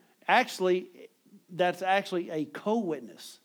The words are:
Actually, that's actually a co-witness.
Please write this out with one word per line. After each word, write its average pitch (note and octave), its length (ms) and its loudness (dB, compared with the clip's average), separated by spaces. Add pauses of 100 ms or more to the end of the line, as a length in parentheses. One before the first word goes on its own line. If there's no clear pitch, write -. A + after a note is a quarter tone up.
(280)
Actually, F#3 600 2 (640)
that's F3+ 320 0
actually F#3+ 480 0
a D#3 160 -2
co-witness. E3 1000 -4